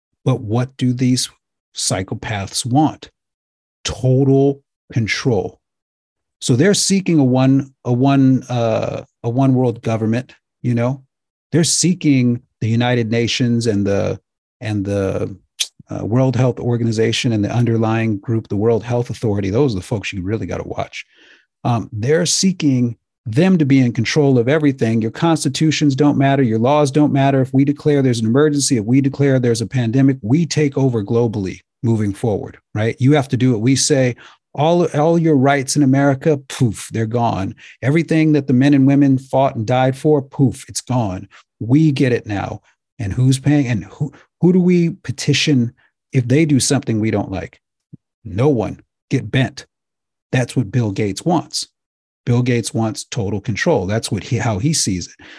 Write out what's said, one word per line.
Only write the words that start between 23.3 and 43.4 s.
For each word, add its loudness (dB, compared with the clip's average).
to 2
be 4
in 2
control 2
of 2
everything. 0
Your -2
constitutions 0
don't 2
matter. 4
Your 0
laws 2
don't 2
matter. 2
If -2
we 4
declare 0
there's 2
an 0
emergency, 2
if -2
we 2
declare 2
there's 0
a -2
pandemic, 0
we 0
take -2
over 0
globally -2
moving 0
forward, -6
right? -2
You 4
have 2
to -2
do 2
what 0
we 2
say. 0
All, 2
all 2
your 2
rights 0
in 2
America, 2
poof, -4
they're -4
gone. -4
Everything 2
that 2
the 2
men 4
and 4
women 4
fought 0
and -6
died 0
for, 2
poof, -2
it's -10
gone. -4
We 2
get 0
it -2
now. -6
And -6
who's 2
paying? 2